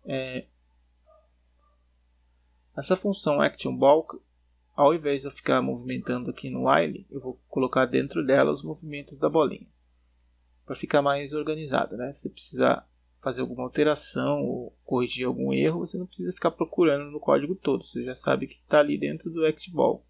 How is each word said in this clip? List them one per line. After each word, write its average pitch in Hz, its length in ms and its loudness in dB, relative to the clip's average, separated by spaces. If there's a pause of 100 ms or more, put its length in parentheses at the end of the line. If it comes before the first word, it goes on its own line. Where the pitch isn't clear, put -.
É, 131 420 -8 (2250)
essa 165 200 2
função 156 440 0
Action 135 360 0
Bulk, 139 460 4 (540)
ao 147 180 6
invés 143 280 -2
de 143 40 -10
eu 139 60 -8
ficar 131 280 2
movimentando 127 720 -4
aqui - 180 -10
no 127 220 0
while, 160 400 2
eu 139 100 -10
vou 127 280 -12
colocar 131 380 2
dentro 135 380 -2
dela 135 280 4
os 143 100 -4
movimentos 151 560 -10
da 151 100 2
bolinha. 151 380 0 (1000)
Pra 131 120 -10
ficar - 260 2
mais 143 300 0
organizado, 151 640 -4
né? 123 160 -8
Se - 160 -12
precisar - 600 0 (320)
fazer 127 200 -4
alguma 123 240 -6
alteração 143 800 -2
ou 123 400 -8
corrigir 123 420 -2
algum 127 260 -2
erro, 156 280 2
você 180 180 -8
não 180 80 -8
precisa 180 260 -8
ficar - 200 0
procurando 147 580 2
no 147 80 -10
código 143 380 2
todo. - 260 -2
Você 120 220 -10
já 127 100 -8
sabe 135 320 -2
que - 220 -20
tá 156 100 6
ali 147 180 4
dentro 147 320 -6
do 165 160 -2
Action 156 300 -2
Ball. - 360 2